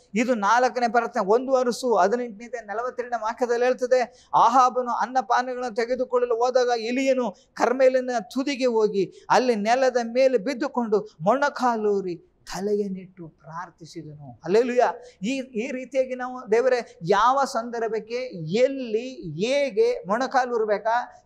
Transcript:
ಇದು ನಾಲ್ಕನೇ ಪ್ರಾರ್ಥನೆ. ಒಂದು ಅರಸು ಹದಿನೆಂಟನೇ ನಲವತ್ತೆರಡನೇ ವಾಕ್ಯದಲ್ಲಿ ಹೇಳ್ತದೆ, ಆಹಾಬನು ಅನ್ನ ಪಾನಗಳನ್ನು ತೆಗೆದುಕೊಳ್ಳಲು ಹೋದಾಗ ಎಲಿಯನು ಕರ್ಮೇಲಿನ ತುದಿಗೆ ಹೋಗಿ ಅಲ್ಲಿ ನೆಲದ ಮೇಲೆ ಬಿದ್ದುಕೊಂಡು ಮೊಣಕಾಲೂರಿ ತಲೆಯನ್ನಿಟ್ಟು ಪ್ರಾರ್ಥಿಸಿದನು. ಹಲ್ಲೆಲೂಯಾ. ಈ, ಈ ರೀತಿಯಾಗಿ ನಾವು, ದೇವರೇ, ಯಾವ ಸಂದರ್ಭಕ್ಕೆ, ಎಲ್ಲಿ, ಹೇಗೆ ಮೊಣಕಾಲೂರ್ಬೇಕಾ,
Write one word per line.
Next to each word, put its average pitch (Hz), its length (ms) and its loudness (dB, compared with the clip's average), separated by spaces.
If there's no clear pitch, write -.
ಇದು 240 180 2
ನಾಲ್ಕನೇ 233 580 2
ಪ್ರಾರ್ಥನೆ. 233 340 0
ಒಂದು 254 300 2
ಅರಸು 247 400 0
ಹದಿನೆಂಟನೇ 226 680 -2
ನಲವತ್ತೆರಡನೇ 240 560 -6
ವಾಕ್ಯದಲ್ಲಿ 233 440 -2
ಹೇಳ್ತದೆ, 254 680 -2
ಆಹಾಬನು 240 560 4
ಅನ್ನ 226 300 -2
ಪಾನಗಳನ್ನು 247 540 -2
ತೆಗೆದುಕೊಳ್ಳಲು 247 600 -2
ಹೋದಾಗ 240 440 2
ಎಲಿಯನು 247 520 0
ಕರ್ಮೇಲಿನ 262 560 2
ತುದಿಗೆ 262 320 -2
ಹೋಗಿ 214 480 0
ಅಲ್ಲಿ 233 260 4
ನೆಲದ 240 480 2
ಮೇಲೆ 254 340 2
ಬಿದ್ದುಕೊಂಡು 233 840 -2
ಮೊಣಕಾಲೂರಿ 214 1000 0
ತಲೆಯನ್ನಿಟ್ಟು 190 720 -6
ಪ್ರಾರ್ಥಿಸಿದನು. 156 1160 -18
ಹಲ್ಲೆಲೂಯಾ. 226 480 2
ಈ, 262 160 -2
ಈ 254 340 -6
ರೀತಿಯಾಗಿ 254 440 -2
ನಾವು, 254 360 -10
ದೇವರೇ, 240 500 2
ಯಾವ 220 420 4
ಸಂದರ್ಭಕ್ಕೆ, 226 720 -4
ಎಲ್ಲಿ, 247 560 0
ಹೇಗೆ 247 640 0
ಮೊಣಕಾಲೂರ್ಬೇಕಾ, 240 1200 -2